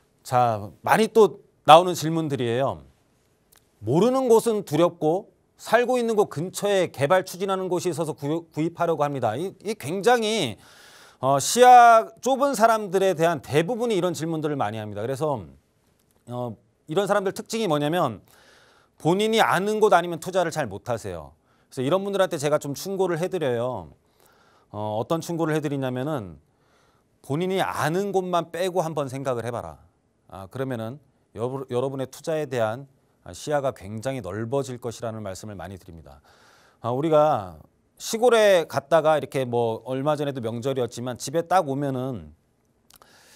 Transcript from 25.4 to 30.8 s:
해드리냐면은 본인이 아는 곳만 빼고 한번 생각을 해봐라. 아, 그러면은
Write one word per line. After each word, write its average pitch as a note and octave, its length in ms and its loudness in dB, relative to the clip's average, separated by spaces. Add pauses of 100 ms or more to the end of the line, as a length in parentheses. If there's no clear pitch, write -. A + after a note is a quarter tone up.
해드리냐면은 C3+ 840 -6 (840)
본인이 F3+ 400 -2
아는 D3+ 500 -2
곳만 F3+ 400 -2
빼고 F3+ 300 -2
한번 D#3 260 -4
생각을 C3 380 -6
해봐라. F2+ 320 -8 (520)
아, F#2+ 180 -16
그러면은 B2 520 -8 (360)